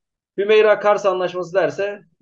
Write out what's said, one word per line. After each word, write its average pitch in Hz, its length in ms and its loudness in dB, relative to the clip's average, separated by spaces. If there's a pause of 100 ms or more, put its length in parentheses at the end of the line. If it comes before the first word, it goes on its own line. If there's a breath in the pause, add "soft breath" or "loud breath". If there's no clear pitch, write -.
(380)
Hümeyra 208 420 4
Kars 208 260 0
Anlaşması 180 480 -4
derse 196 480 -4 (200)